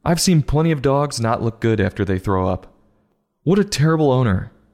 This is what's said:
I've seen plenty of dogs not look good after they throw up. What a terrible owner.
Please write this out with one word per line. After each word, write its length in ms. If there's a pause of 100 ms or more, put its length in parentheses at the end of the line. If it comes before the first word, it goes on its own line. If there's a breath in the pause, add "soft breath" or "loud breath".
I've 160
seen 200
plenty 300
of 100
dogs 380
not 240
look 160
good 220
after 240
they 120
throw 300
up. 260 (720)
What 160
a 60
terrible 440
owner. 440 (200)